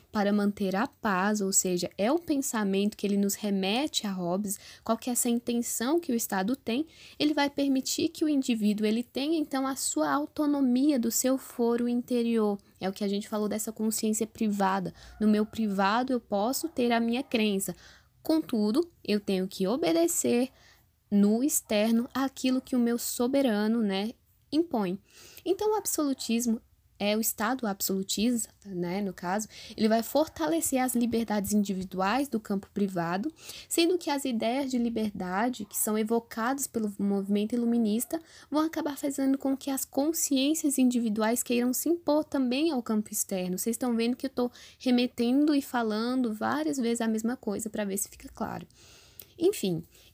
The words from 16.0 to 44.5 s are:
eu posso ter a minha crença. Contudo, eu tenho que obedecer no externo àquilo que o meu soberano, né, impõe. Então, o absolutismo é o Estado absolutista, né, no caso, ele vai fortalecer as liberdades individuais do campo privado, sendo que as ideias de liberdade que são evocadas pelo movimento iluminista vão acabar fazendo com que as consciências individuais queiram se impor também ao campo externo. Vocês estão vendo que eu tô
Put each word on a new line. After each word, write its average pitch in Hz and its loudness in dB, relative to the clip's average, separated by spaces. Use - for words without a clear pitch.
eu 247 0
posso 233 -2
ter 240 0
a 233 4
minha 233 0
crença. 208 0
Contudo, 277 2
eu 208 2
tenho 190 0
que 190 -2
obedecer 320 2
no 208 4
externo 226 2
àquilo 262 0
que - -4
o 247 2
meu 233 2
soberano, 240 2
né, 202 -2
impõe. 240 0
Então, 415 0
o 427 2
absolutismo 240 -2
é 208 2
o 220 0
Estado 233 -2
absolutista, 202 -2
né, 180 -4
no 190 -4
caso, 185 -4
ele 214 2
vai 220 2
fortalecer 311 0
as 254 0
liberdades 226 0
individuais 196 0
do 226 -2
campo 202 -4
privado, 190 -2
sendo 339 2
que 339 -6
as 285 -2
ideias 254 -2
de 254 0
liberdade 214 -2
que - -12
são 214 0
evocadas 226 -2
pelo 214 -4
movimento 202 2
iluminista 233 0
vão 302 2
acabar 311 -4
fazendo 269 0
com 269 -2
que - -10
as 269 -4
consciências 285 0
individuais 233 2
queiram 247 0
se - -2
impor 311 2
também 277 0
ao 254 0
campo 214 -2
externo. 185 -4
Vocês 233 -2
estão 240 0
vendo 233 2
que 269 -6
eu 262 -6
tô 247 -2